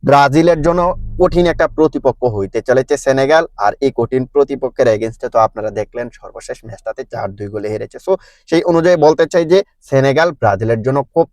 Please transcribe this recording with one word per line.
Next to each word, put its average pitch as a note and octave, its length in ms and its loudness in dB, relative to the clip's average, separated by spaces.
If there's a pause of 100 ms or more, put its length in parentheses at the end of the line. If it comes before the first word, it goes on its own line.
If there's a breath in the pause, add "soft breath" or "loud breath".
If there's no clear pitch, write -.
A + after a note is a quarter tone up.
ব্রাজিলের C#3+ 580 4
জন্য E3+ 200 0 (380)
কঠিন F3 340 2
একটা D#3 140 0 (100)
প্রতিপক্ষ C#3+ 440 0 (140)
হইতে G2 260 -4
চলেছে C3+ 320 0 (120)
সেনেগাল। C#3 380 2 (220)
আর G#2 80 0 (120)
এই C3 140 2
কঠিন B2+ 220 -2 (120)
প্রতিপক্ষের C3+ 600 0
against-এ A2 380 -8
তো - 40 2 (100)
আপনারা G#2+ 220 -6 (100)
দেখলেন A#2+ 280 -8 (120)
সর্বশেষ - 380 -16 (100)
ম্যাচটাতে A2 340 -12 (100)
চার A2 160 -8 (100)
দুই G#2 160 -10
গোলে G#2 200 -6
হেরেছে। A2 320 -10
So F3+ 60 0 (380 soft breath)
সেই E3 120 2 (100)
অনুযায়ী E3+ 340 4
বলতে D#3+ 260 4
চাই E3+ 200 2
যে F#3+ 80 6 (300)
সেনেগাল C#3 400 2 (100)
ব্রাজিলের A2 460 0
জন্য C3+ 140 0 (140)
খুব E3 200 2